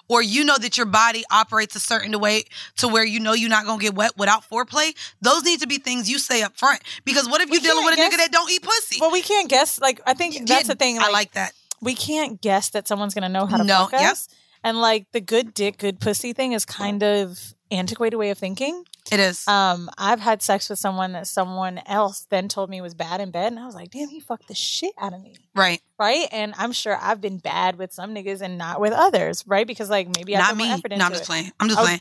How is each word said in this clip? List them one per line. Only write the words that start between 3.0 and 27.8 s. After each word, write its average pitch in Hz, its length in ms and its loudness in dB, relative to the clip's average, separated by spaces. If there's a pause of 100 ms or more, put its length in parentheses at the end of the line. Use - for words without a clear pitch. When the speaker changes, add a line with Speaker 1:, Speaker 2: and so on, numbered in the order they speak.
Speaker 1:
you 220 160 -2
know 220 120 0
you're 226 180 2
not 214 160 4
gonna 214 140 -2
get 208 140 0
wet 214 220 2
without 202 320 2
foreplay, 277 460 0 (260)
those 269 240 4
need 339 160 2
to 302 60 -4
be 277 120 -4
things 247 320 -4
you - 80 -2
say 233 240 0
up 202 140 -4
front. 269 240 2 (240)
Because 269 240 0
what 294 120 2
if 359 100 0
Speaker 2:
We 320 60 4
Speaker 1:
you're 320 60 2
dealing 320 220 4
Speaker 2:
can't 330 120 6
Speaker 1:
with - 20 4
a 320 40 4
nigga 349 160 4
Speaker 2:
guess. - 100 4
Speaker 1:
that 254 40 -4
don't 330 180 4
eat 359 120 0
pussy? - 380 -2
Speaker 2:
Well, 320 120 4
we 359 100 2
can't 403 260 0
guess. 262 320 2
Like, 269 260 2
I 254 80 4
think 330 200 -2
Speaker 1:
Yeah, 262 120 -10
Speaker 2:
that's 254 220 4
the 294 60 -2
thing, 247 240 0
Speaker 1:
I 233 40 0
Speaker 2:
like, 208 100 4
Speaker 1:
like 208 200 0
that. 190 200 -6 (280)
Speaker 2:
we 247 140 -4
can't 294 460 -4
guess 202 300 0
that 202 180 -4
someone's 202 260 -4
gonna 190 140 -4
know 190 180 -2
how 202 120 0
to 208 60 2
Speaker 1:
No, 190 200 4
Speaker 2:
fuck 196 80 -2
Speaker 1:
yep. 262 200 4
Speaker 2:
us. - 160 -6 (340)
And, 226 180 0
like, 220 320 2
the 226 100 -2
good 226 320 0
dick, 202 240 -2
good 196 220 -4
pussy 214 340 -2
thing 254 180 -2
is 220 140 -2
kind 202 360 -4
of 202 520 0 (160)
antiquated 220 480 -2
way 208 100 0
of 202 80 -2
thinking. 269 480 -6 (260)
Speaker 1:
It 208 80 4
is. 185 300 2
Speaker 2:
Um, 185 480 2
I've 208 240 0
had 214 220 2
sex 202 260 0
with 202 100 -6
someone 185 340 -2
that 175 140 -10
someone 185 600 -4
else 202 420 -2
then 190 180 0
told 196 220 -4
me 190 140 -10
was 175 120 -14
bad 175 280 -6
in 190 80 -8
bed, 180 220 -2
and 226 60 -12
I 233 60 -14
was 247 100 -16
like, 175 160 -18
"Damn, 285 200 -8
he 302 100 -18
fucked - 280 -10
the 208 60 -16
shit - 460 -4
out 196 140 -8
of 185 80 -18
me." - 140 -20 (180)
Speaker 1:
Right. 185 260 2 (180)
Speaker 2:
Right? 247 320 2
And 214 280 -6
I'm 233 140 -4
sure 214 280 -2
I've 202 220 -2
been 196 160 -6
bad 175 400 -2
with 185 140 -10